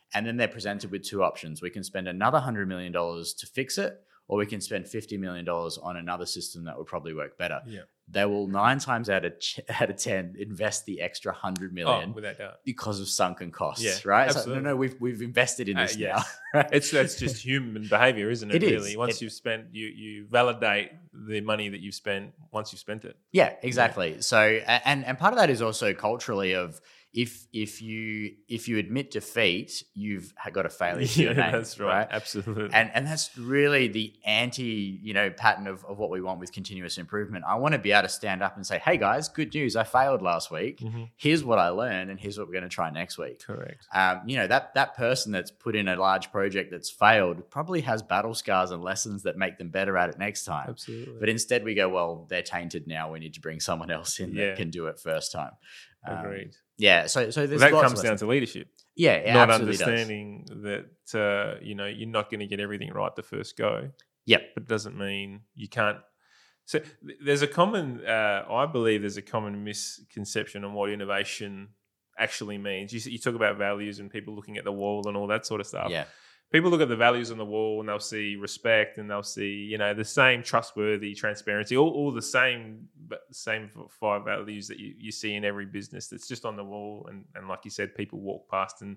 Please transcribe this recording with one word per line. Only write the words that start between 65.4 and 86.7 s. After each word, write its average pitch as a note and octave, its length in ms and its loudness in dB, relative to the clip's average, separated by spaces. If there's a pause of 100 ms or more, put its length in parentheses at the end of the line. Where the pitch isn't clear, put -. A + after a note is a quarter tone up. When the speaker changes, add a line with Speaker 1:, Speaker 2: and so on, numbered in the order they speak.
Speaker 2:
you G2+ 140 -14
can't. G#2 300 0 (640)
So - 140 -2
th-, - 440 -10
there's C#3+ 200 4
a D3 40 6
common, E3 600 2
uh, G#2+ 440 2
I B2 140 2
believe A2+ 380 2
there's G2+ 160 -4
a G2 40 -10
common G#2 400 -6
misconception G#2 1000 -8
on G2+ 80 -10
what G2+ 160 -2
innovation G2+ 800 -4 (500)
actually G#2 380 -4
means. G2+ 380 -8
You A#2 60 -8
s-, A2+ 60 -10
you A#2 120 -10
talk A#2+ 160 -2
about G#2 240 2
values G2+ 400 -4
and G2+ 120 -14
people G#2 240 -12
looking G#2 220 -16
at G2+ 80 -10
the G2+ 80 -4
wall G2+ 340 -4
and G2+ 120 -4
all G2+ 80 -4
that G#2+ 180 -2
sort G#2+ 160 -4
of G2 60 -8
stuff. F#2+ 240 -6
Speaker 1:
Yeah. D#2+ 140 -4 (480)
Speaker 2:
People E3 160 6
look E3+ 120 6
at C#3+ 80 6
the A#2 80 0
values A#2+ 340 4
on A2+ 80 -8
the G#2+ 60 -6
wall G#2+ 340 0
and G#2+ 100 -6
they'll G#2 120 -2
see G#2 340 -4
respect G#2+ 640 2
and G#2 100 -10
they'll G#2 140 -4
see, G2+ 280 -6 (200)
you G#2+ 80 -2
know, G#2 160 2
the G#2+ 100 -2
same B2+ 380 4
trustworthy, G#2+ 720 0
transparency, G#2 640 -2
all, D#3 140 6
all C#3+ 200 0
the A#2 100 -4
same, A2+ 680 -2 (180)
but - 220 -12
the C3 80 -20
same A2 360 -6
f-, A2 160 -18 (120)
five G2+ 240 0
values G#2 420 -6
that - 140 -14
you, G#2 180 -14
you A2 140 -12
see G#2 240 -6
in G#2 80 -4
every G2+ 200 -2
business G2 440 -12
that's - 180 -14
just - 180 -10
on G#2+ 120 -6
the G2+ 80 -10
wall. G#2 440 -12